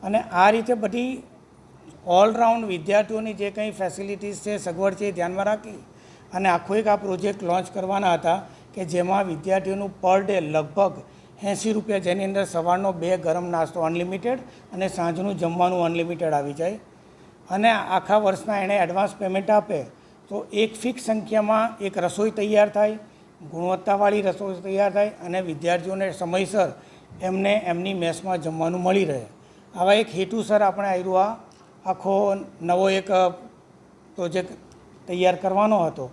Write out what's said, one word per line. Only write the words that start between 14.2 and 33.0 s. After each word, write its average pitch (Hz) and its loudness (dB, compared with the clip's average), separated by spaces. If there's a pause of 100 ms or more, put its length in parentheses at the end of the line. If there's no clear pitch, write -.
અને 185 -4
સાંજનું 180 -4
જમવાનું 175 0
અનલિમિટેડ 165 -2
આવી 143 -2
જાય 175 -4 (680)
અને 202 2
આખા 190 2
વર્ષના 202 0
એણે 196 0
એડવાન્સ 185 2
પેમેન્ટ 190 -2
આપે 208 2 (460)
તો 208 -8
એક 220 0
ફિક્સ 247 -6
સંખ્યામાં 220 0
એક 196 -4
રસોઈ 190 0
તૈયાર 208 4
થાય, 208 2 (600)
ગુણવત્તાવાળી 196 2
રસોઈ 190 -2
તૈયાર 196 0
થાય 208 2
અને 180 -6
વિદ્યાર્થીઓને 175 -2
સમયસર 180 0 (500)
એમને 190 2
એમની 180 -2
મેસમાં 170 -2
જમવાનું 160 -2
મળી 185 4
રહે. 139 -4 (540)
આવા 190 6
એક 220 4
હેતુસર 202 2
આપણે 202 2
આયરું 185 2
આ 220 0 (500)
આખો 196 2 (260)
નવો 180 2
એક 190 0 (1040)